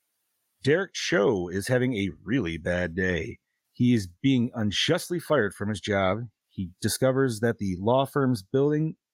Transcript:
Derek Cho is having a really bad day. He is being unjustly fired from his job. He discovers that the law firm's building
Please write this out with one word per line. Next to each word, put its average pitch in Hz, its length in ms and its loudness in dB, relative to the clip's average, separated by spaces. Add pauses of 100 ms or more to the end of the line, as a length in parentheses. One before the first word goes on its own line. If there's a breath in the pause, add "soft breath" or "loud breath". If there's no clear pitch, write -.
(640)
Derek 170 300 2
Cho 131 560 0
is 95 200 -6
having 127 260 0
a 98 160 0 (120)
really 92 360 -2
bad 87 360 -2
day. 92 440 -2 (340)
He 123 220 2
is 98 140 0 (140)
being 127 320 2
unjustly 147 680 -2
fired 110 340 0
from 104 160 -4
his 101 100 -4
job. 98 380 0 (320)
He 90 200 -8 (120)
discovers 127 580 0
that 117 180 0
the 95 200 -4
law 120 260 2
firm's 127 380 0
building 151 540 0 (180)